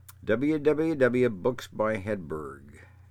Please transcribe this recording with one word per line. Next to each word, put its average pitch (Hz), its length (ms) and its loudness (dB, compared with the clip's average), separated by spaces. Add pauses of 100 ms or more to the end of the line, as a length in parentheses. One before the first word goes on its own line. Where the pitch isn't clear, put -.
(240)
W 143 360 0
W 151 340 2
W 123 360 4
Books 110 380 -2
by 110 300 -2
Hedberg. 78 680 -6 (480)